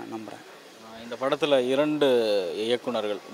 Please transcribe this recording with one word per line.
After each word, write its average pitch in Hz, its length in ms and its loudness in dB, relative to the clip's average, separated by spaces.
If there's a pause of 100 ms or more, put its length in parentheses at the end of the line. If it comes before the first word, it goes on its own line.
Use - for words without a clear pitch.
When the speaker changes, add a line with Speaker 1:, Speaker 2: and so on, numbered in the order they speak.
(160)
Speaker 1:
நம்புறேன். 110 280 -14 (400)
Speaker 2:
ஆ, 113 200 -18
இந்த 120 180 -10
படத்துல 139 460 2
இரண்டு 147 380 2 (520)
இயக்குனர்கள், 110 600 -2 (160)